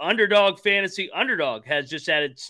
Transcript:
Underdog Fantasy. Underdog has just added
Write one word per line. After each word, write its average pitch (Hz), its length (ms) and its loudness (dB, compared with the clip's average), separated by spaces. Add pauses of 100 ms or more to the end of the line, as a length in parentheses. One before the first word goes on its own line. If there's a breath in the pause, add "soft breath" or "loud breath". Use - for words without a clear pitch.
Underdog 202 560 4
Fantasy. 196 540 -2
Underdog 160 520 -2
has 143 240 -2
just 156 200 -8
added 147 420 -2